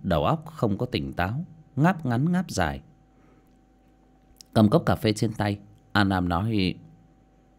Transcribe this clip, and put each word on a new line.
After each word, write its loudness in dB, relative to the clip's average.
đầu 2
óc 0
không -2
có -4
tỉnh -6
táo, -4
ngáp 2
ngắn 0
ngáp -2
dài. -2
Cầm 6
cốc 4
cà 2
phê 0
trên -2
tay, -4
An 4
Nam 0
nói: 0